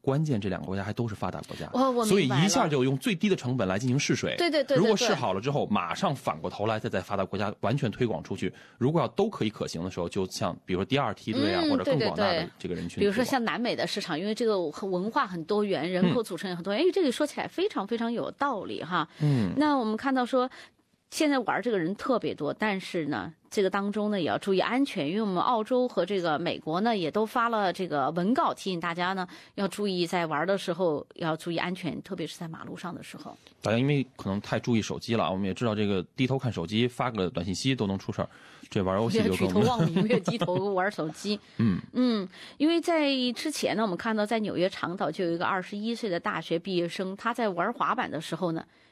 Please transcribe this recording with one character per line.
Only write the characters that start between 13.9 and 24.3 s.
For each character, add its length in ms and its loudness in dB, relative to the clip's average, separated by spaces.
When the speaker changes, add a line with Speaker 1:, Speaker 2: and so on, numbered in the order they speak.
Speaker 2:
场， 180 -2
因 80 -2
为 80 0
这 120 0
个 120 4
文 240 -2
化 160 2
很 160 -6
多 220 2
元， 260 0
人 220 4
口 100 0
组 140 -6
成 120 -6
也 60 -4
很 80 -8
多 100 -2
元。 80 2
Speaker 1:
嗯。 60 6
Speaker 2:
哎， 60 6
这 100 2
个 80 4
说 160 0
起 140 -6
来 40 -4
非 220 -2
常， 180 -4
非 120 -2
常 140 -2
有 200 -4
道 320 -2
理 180 -8
哈。 240 0
Speaker 1:
嗯。 360 4
Speaker 2:
那 200 4
我 60 2
们 140 0
看 180 0
到 100 4
说， 240 2
现 180 4
在 100 4
玩 220 0
这 80 -2
个 80 4
人 180 0
特 220 2
别 160 -2
多， 200 -2
但 260 0
是 280 -4
呢， 260 -4
这 140 2
个 60 4
当 220 0
中 200 -2
呢 100 0
也 60 0
要 100 2